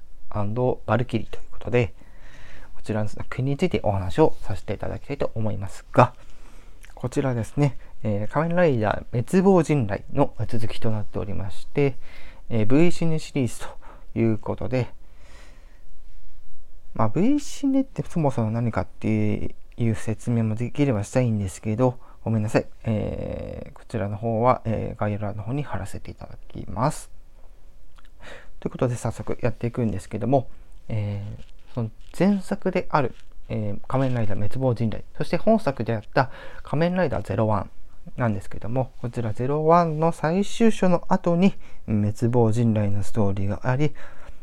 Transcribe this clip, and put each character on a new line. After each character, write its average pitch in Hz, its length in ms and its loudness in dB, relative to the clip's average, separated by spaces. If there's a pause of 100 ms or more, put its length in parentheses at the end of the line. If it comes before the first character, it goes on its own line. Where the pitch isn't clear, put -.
(300)
ア 107 140 0
ン 104 100 0
ド 123 320 0
バ 110 120 2
ル 123 80 0
キ - 120 -4
リ - 80 0
ー - 60 -8
と - 60 2
い - 20 2
う - 120 2
こ - 60 2
と - 140 -2
で、 120 240 2 (800)
こ - 80 2
ち 110 100 -2
ら 107 80 0
の 107 80 2
作 - 280 -2
品 127 80 -2
に 139 120 0
つ - 80 0
い 175 60 0
て - 100 0
お 107 100 2
話 92 280 0
を 156 220 8
さ - 140 2
せ - 80 -4
て 104 120 -4
い - 20 -14
た - 100 -6
だ 92 120 -4
き - 80 -10
た 139 80 -6
い - 20 -18
と - 160 -2
思 107 180 0
い 101 60 -2
ま 101 100 -6
す - 240 -8
が、 127 220 4 (800)
こ - 160 -6
ち 147 120 -2
ら 131 120 0
で 117 100 -2
す - 140 -6
ね、 143 200 2 (280)
え 107 240 0
ー、 - 40 -6
仮 160 160 0
面 170 60 0
ラ 180 100 4
イ 131 140 2
ダ 104 320 0
ー - 0 -
滅 127 300 2
亡 185 200 6
人 143 260 2
雷 98 160 -4 (100)
の 139 200 2 (140)
続 - 220 8
き - 100 4
と 117 100 8
な 107 120 4
っ 101 40 0
て - 140 0
お 92 60 -4
り 98 80 -4
ま 92 180 0
し - 160 4
て、 143 300 2 (520)
え 110 140 4
ー、 - 20 6
V 156 280 10
シ - 120 4
ネ 160 140 4
シ - 140 -8
リ 135 120 2
ー - 20 -2
ズ - 120 -4 (540)
と 110 60 -2
い 113 40 4
う 110 140 4
こ - 180 -4
と - 140 -4
で、 120 180 0 (2000)
ま 110 120 2
あ、 107 40 4
V 262 320 4
シ - 260 -2
ネ 269 140 4
っ - 20 0
て - 200 -6
そ - 180 -2
も 139 100 2
そ 120 100 0
も 107 100 0
何 117 200 0
か - 100 -2
っ - 40 -2
て 107 720 0 (220)
い 117 120 2
う 110 60 2
説 - 360 -4
明 117 140 2
も 110 100 0
で 117 160 -4
き 143 140 2
れ 139 80 2
ば 101 100 0
し - 80 -10
た 131 80 4
い 127 100 2
ん 107 100 0
で 98 100 -2
す - 120 -12
け 107 140 -2
ど、 127 240 2 (240)
ご 113 80 -2
め 110 80 2
ん 107 40 0
な 110 40 -2
さ - 120 2
い。 - 80 -4 (180)
え - 840 -6
ー、 - 20 -18
こ - 120 -18
ち - 120 -8
ら 98 100 -2
の 104 80 -6
方 110 260 -2
は、 123 220 4
え 101 320 -4
ー、 - 40 -20
概 107 140 -2
要 101 60 -6
欄 101 160 -6
の 104 80 -8
方 - 80 -8
に 143 120 -4
貼 - 140 -6
ら 92 80 -6
せ 90 140 -6
て - 100 -10
い 90 60 -12
た - 120 -14
だ - 100 -14 (100)
き - 220 -10
ま 127 220 -2
す。 - 180 -12 (1500)
と - 60 -6
い - 20 -4
う - 20 -10
こ - 60 -12
と 131 100 0
で 123 80 -2
早 113 160 -4
速 - 300 -4
や 123 80 2
っ 110 40 0
て - 140 -4
い 113 40 -2
く 127 140 -2
ん 104 60 0
で 92 80 -4
す - 80 -12
け 107 120 -6
ど 107 80 -2
も、 131 220 2 (380)
え 104 500 -6
ー、 - 360 -12
そ 120 100 -4
の 107 80 -6 (260)
前 196 220 4
作 190 320 -2
で 180 180 -2
あ 151 120 -2
る、 - 140 -2 (320)
え 107 300 -4
ー、 - 100 -4
仮 135 160 0
面 127 100 0
ラ 117 100 -2
イ 107 40 4
ダ 101 80 6
ー - 20 0
滅 107 200 4
亡 131 160 2
人 113 160 0
雷、 - 160 -6 (120)
そ 156 60 -2
し - 60 0
て 175 80 0
本 220 240 4
作 120 240 -2
で 117 100 -2
あ 107 40 -4
っ - 20 -10 (120)
た 135 180 2 (320)
仮 147 180 -2
面 175 140 0
ラ 180 100 2
イ 143 40 0
ダ 113 120 -2
ー 104 40 -6
ゼ 101 120 -2
ロ 110 100 2
ワ 107 120 2
ン - 100 -8 (480)
な 123 100 0
ん 107 60 0
で 92 80 -4
す - 80 -4
け - 100 -2
ど - 80 -4
も、 127 320 -2
こ 120 100 -4
ち 123 120 -6
ら 110 100 -2
ゼ 123 160 -2
ロ 151 180 0
ワ 170 200 6
ン 156 140 -2
の 165 120 2
最 170 320 0
終 226 300 6
章 185 160 4
の 175 180 2
後 175 300 2
に 190 160 6 (320)
滅 104 420 0
亡 117 240 4
人 117 220 4
雷 104 200 4
の 101 80 6
ス - 120 6
ト 101 180 4
ー - 20 2
リ 101 120 0
ー - 20 0
が 101 220 -2
あ 127 60 2
り、 147 180 2 (500)